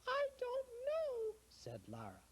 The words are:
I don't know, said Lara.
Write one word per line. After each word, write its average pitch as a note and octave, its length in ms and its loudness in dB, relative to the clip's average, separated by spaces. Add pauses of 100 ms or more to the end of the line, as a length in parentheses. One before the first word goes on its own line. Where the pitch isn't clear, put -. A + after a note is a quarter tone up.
I C#5 200 6 (120)
don't B4+ 280 0 (200)
know, C5 480 2 (120)
said - 400 -8
Lara. G#2 340 -8 (100)